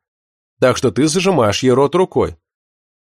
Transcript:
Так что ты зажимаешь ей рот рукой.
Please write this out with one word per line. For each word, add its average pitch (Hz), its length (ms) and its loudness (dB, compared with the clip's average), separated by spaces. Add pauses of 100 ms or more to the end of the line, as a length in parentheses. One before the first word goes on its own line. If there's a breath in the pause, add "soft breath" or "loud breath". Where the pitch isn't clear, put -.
(600)
Так 127 180 2
что 123 140 0
ты 139 160 0
зажимаешь 156 560 0
ей 127 80 2
рот 135 240 0
рукой. 123 420 -2 (680)